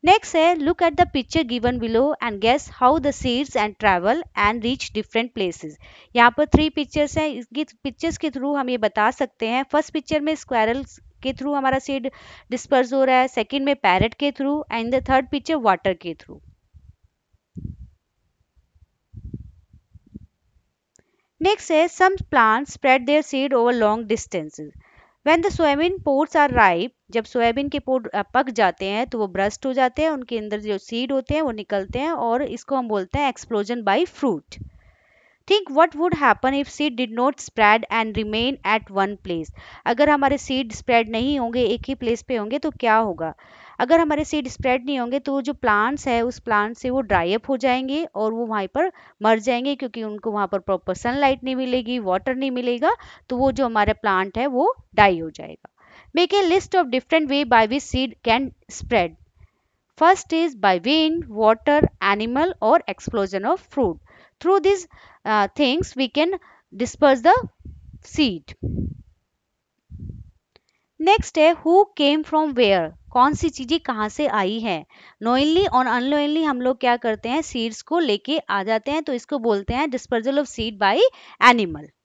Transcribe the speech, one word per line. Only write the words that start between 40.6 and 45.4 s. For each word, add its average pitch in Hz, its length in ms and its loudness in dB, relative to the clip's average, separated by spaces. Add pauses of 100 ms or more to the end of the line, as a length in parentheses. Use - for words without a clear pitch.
स्प्रेड 226 380 0
नहीं 254 280 -2
होंगे, 240 240 -2
एक 226 260 0
ही 269 60 -4
प्लेस 240 280 -4
पे 254 140 -6
होंगे 220 220 -4
तो 302 120 -4
क्या 220 260 2
होगा? 165 380 -2 (440)
अगर 330 220 4
हमारे 302 240 0
सीड 294 240 -4
स्प्रेड 254 380 -2
नहीं 277 120 -4
होंगे 240 200 -4
तो 277 220 -2